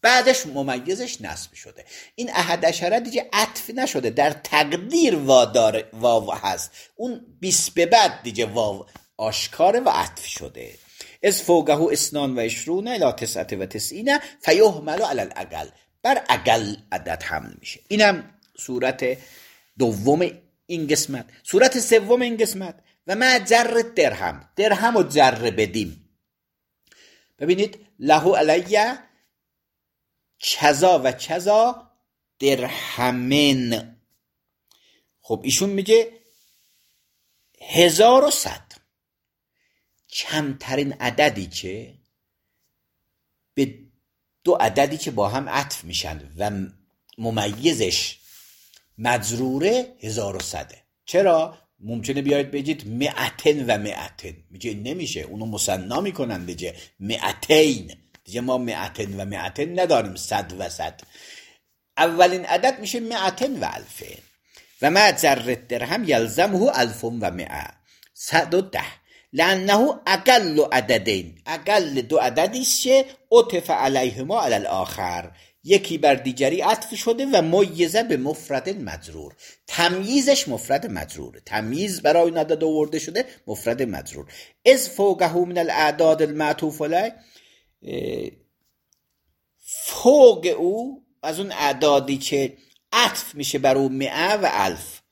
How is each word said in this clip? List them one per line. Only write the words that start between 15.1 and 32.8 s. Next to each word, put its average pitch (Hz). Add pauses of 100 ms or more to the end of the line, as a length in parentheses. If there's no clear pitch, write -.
الاقل، 87 (340)
بر 262
اقل 117 (160)
عدد 85
حمل 78
می‌شه. -
اینم 202 (240)
صورت 131 (600)
دوم 131 (360)
این 165
قسمت. 139 (160)
صورت 254
سوم 226
این 233
قسمت، 190 (320)
و 180
مع 247
جر 226 (120)
درهم، 95
درهم 214
رو 185
جر 127
بدیم. 98 (1400)
ببینید، 185 (120)
له 156
علی 180 (1500)
کذا 151
و 127
کذا 208 (480)
درهمن. 127 (1200)